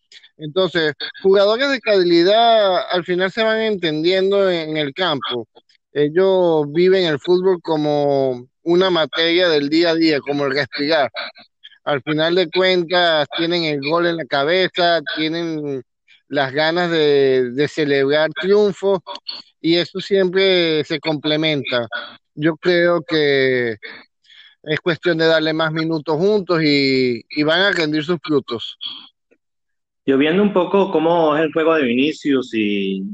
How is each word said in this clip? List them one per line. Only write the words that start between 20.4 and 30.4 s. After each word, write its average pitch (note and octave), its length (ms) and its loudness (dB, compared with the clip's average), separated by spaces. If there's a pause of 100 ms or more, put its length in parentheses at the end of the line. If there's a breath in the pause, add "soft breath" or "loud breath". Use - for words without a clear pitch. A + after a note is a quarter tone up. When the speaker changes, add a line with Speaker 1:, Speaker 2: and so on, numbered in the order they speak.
Speaker 1:
se D#3+ 160 -6
complementa. D3+ 880 -2 (460 loud breath)
Yo D#3 220 0
creo F3 460 2
que C3 760 0 (840 loud breath)
es D3+ 180 -4
cuestión E3+ 380 -2
de E3 80 2
darle D#3+ 260 2
más D#3+ 200 -2
minutos D#3+ 440 -4
juntos F3+ 460 0
y, C3+ 640 0
y D3 140 -2
van D#3+ 180 2
a G3 120 2
rendir D#3 320 -2
sus C#3+ 180 -4
frutos. - 560 -4 (1300 loud breath)
Speaker 2:
Yo C3+ 120 2
viendo D#3+ 240 2